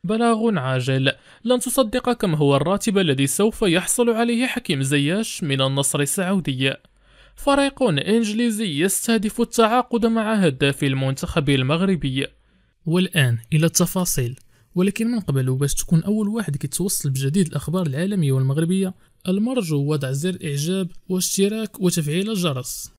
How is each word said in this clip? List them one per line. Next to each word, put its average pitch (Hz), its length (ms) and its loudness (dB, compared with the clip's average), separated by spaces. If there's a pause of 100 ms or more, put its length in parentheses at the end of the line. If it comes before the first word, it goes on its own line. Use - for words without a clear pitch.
بلاغ 220 540 0
عاجل: 131 540 0 (320)
لن 247 140 2
تصدق 247 540 0
كم 196 220 0
هو 143 220 4
الراتب 185 420 0
الذي 139 280 2
سوف 208 360 0
يحصل 202 480 2
عليه 233 360 0
حكيم 143 360 -2
زياش 147 640 0
من 135 160 0
النصر 139 400 0
السعودي. 143 720 0 (640)
فريق 277 460 2
إنجليزي 208 1000 0
يستهدف 220 560 0
التعاقد 233 680 2
مع 226 280 0
هداف 147 500 2
المنتخب 135 680 0
المغربي. 139 760 0 (600)
والآن 156 520 2 (140)
إلى 156 140 4
التفاصيل، 160 720 -2 (380)
ولكن 196 320 0
من 233 140 -2
قبل 135 280 0
وباش 135 260 0
تكون - 280 2
أول 208 260 0
واحد 208 280 -4
كيتوصل 147 540 -4
بجديد 135 360 0
الأخبار 160 400 -4
العالمية 160 460 0
والمغربية، 165 600 0 (340)
المرجو 185 640 0
وضع 143 200 -2
زر 175 340 -4
إعجاب 170 440 -4 (200)
واشتراك 196 720 -2
وتفعيل 175 500 0
الجرس. 160 680 -4